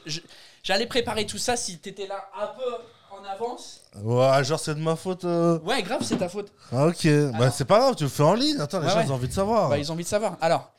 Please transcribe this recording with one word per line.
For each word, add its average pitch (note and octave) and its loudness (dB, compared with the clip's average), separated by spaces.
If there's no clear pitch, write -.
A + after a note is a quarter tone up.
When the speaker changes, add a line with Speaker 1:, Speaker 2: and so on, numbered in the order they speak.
Speaker 1:
je, D#3 -8
j'allais G#3 0
préparer A#3 -2
tout G#3+ -8
ça - -2
si F3 -8
t'étais G3 -12
là G3 -10
un G#3 -2
peu G3 -8
en G3 -18
avance. G3+ -10
Speaker 2:
Ouais, B2+ 4
genre, D3 -2
c'est D3+ -4
de D3+ -6
ma D#3+ 0
faute, F3+ -6
euh. E3+ 2
Speaker 1:
Ouais, A3 -2
grave, - -4
c'est A#3 -2
ta F3+ -2
faute. G3+ -10
Speaker 2:
Ah, C3+ 4
ok. E3+ 2
Bah, D3 4
Speaker 1:
Alors. B2 4
Speaker 2:
c'est - -4
pas G3+ 6
grave, B3+ 4
tu D3+ -2
le C3 0
fais - 0
en E3 6
ligne. C#4+ 0
Attends, F3+ -4
les D#3 -2
Speaker 1:
Ouais, F3 2
Speaker 2:
gens, G#3+ 2
Speaker 1:
ouais. A3+ 2
Speaker 2:
ils C#3 0
ont C3 0
envie B2 -4
de - -6
savoir. G3 2
Speaker 1:
Bah, C#3+ 2
ils D3 -4
ont D#3+ -4
envie E3+ -6
de - -8
savoir. G#3 -2
Alors, D#3+ 0